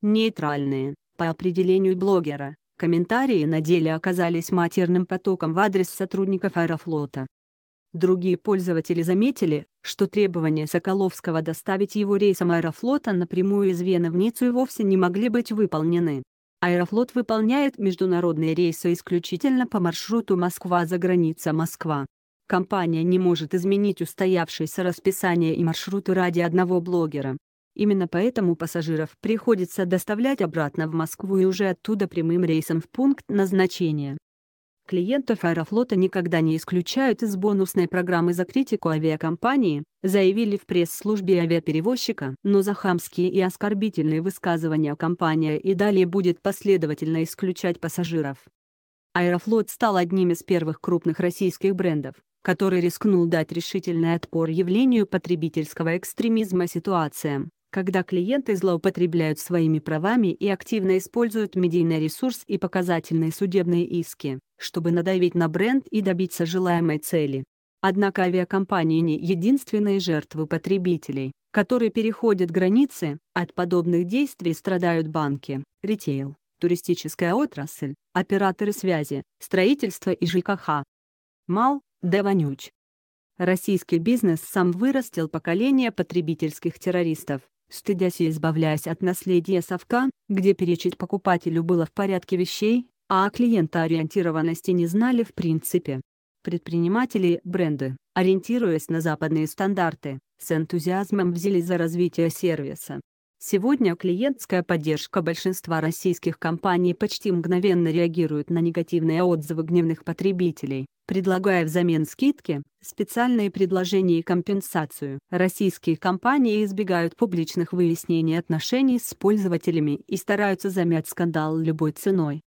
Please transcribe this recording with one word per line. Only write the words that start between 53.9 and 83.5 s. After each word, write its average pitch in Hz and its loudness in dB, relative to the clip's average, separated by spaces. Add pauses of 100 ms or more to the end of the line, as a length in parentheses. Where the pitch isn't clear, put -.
отпор 165 -2
явлению 196 2
потребительского 165 -2
экстремизма. 190 0
Ситуациям, 160 -2 (220)
когда 185 0
клиенты 208 0
злоупотребляют 170 0
своими 160 2
правами 180 0
и - -4
активно 190 0
используют 220 -2
медийный 170 2
ресурс 156 -2
и 202 -4
показательные 165 0
судебные 175 0
иски, 147 -6 (180)
чтобы 170 -4
надавить 175 2
на 165 2
бренд 214 0
и 214 -2
добиться 185 -2
желаемой 170 0
цели. 143 -2 (380)
Однако 190 0
авиакомпании 180 0
не 160 0
единственные 196 0
жертвы 156 -4
потребителей, 165 -2 (180)
которые 233 2
переходят 214 0
границы. 185 2 (160)
От 175 -4
подобных 175 0
действий 196 -2
страдают 170 0
банки, 143 -4 (220)
ритейл, 143 -4 (240)
туристическая 175 -2
отрасль, 156 -4 (180)
операторы 196 0
связи, 156 -2 (180)
строительство 196 0
и 180 -2
Ж 175 0
К 202 -2
Х. 151 -4 (640)
Мал, 254 0 (200)
да 185 0
вонюч. 170 0 (680)
Российский 180 0